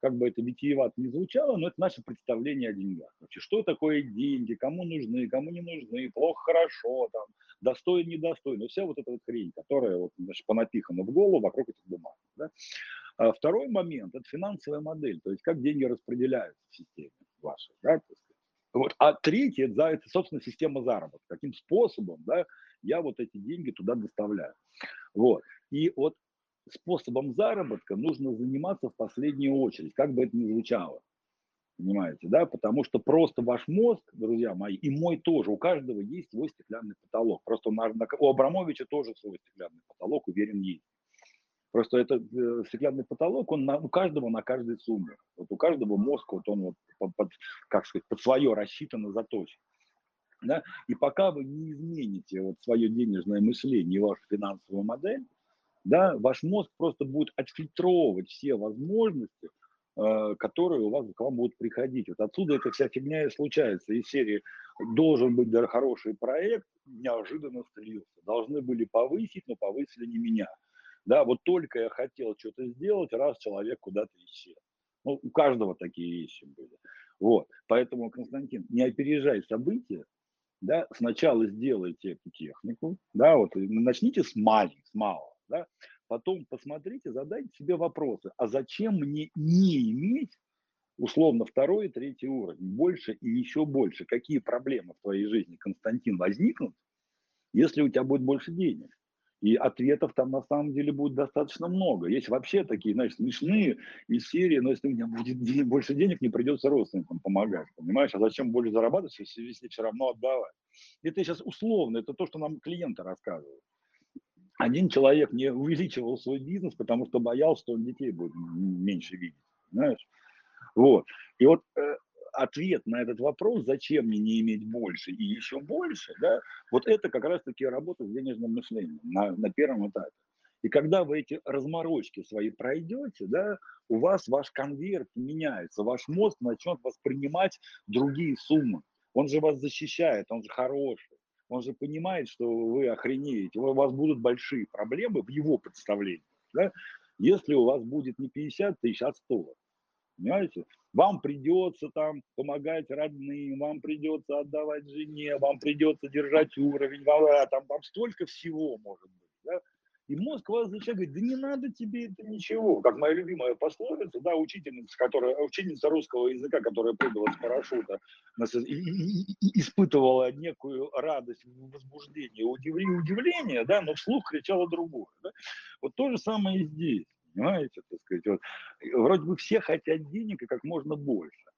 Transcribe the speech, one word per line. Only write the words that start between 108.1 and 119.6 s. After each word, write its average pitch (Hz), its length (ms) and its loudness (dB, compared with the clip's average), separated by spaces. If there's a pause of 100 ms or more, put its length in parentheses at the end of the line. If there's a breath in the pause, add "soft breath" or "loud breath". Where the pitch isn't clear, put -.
«А 98 40 -2
зачем 113 320 2
больше 117 200 2
зарабатывать, 120 480 2
если, 110 240 -14
если 120 240 -14
всё - 160 -8
равно 120 280 -2
отдавать?» 120 420 -2 (500 soft breath)
Это 160 180 -2
я 175 40 2
щас 165 160 -6
условно, 185 580 0
это 120 140 -8
то, 151 140 -4
что 156 120 -10
нам 151 220 -6
клиенты 160 420 -8
рассказывают. 80 580 -10 (1000)
Один 151 300 4
человек 139 440 6
не 127 180 0
увеличивал 131 640 -2
свой 135 220 -4
бизнес, 165 360 -6
потому 120 320 0
что 123 120 0
боялся, 127 440 2
что 120 100 -4
он 113 120 -2
детей 127 260 -6
будет 85 240 -6
м-, 90 500 -4
меньше 92 320 -2
видеть, 87 220 -12 (320)